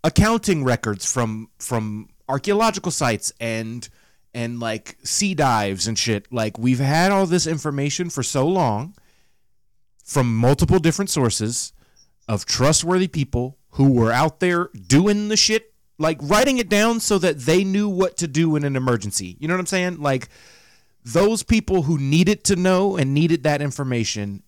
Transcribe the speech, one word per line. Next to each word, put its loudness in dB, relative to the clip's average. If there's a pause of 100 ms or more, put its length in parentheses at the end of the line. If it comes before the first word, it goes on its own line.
accounting 2
records -2
from, -4
from -6 (180)
archaeological 0
sites -2
and, -8 (460)
and, -6
like, -8
sea -2
dives 0
and -4
shit. -2
Like, -4
we've 2
had 2
all 2
this 0
information -4
for -6
so 0
long 0 (1120)
from 0
multiple 4
different 0
sources -2 (540)
of -4
trustworthy 2
people -4 (140)
who 4
were 4
out 0
there 0 (180)
doing 2
the 0
shit, 0 (240)
like, 0
writing 2
it -4
down 2
so 0
that 0
they 2
knew 0
what 0
to -4
do 2
in 0
an -2
emergency. -2
You -6
know 0
what -2
I'm -4
saying? -2
Like, -2 (720)
those 0
people 0
who 0
needed 2
to 2
know 2
and -2
needed 2
that 0
information -4